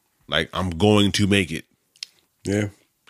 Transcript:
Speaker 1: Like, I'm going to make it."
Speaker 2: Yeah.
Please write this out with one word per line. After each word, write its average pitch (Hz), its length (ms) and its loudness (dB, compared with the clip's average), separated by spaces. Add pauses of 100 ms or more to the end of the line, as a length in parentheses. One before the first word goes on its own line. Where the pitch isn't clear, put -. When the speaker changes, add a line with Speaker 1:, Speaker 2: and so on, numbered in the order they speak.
(280)
Speaker 1:
Like, 78 240 -2
I'm 90 180 -4
going 101 420 2
to 104 140 0
make 95 240 2
it." 80 140 -10 (800)
Speaker 2:
Yeah. 101 240 -2 (420)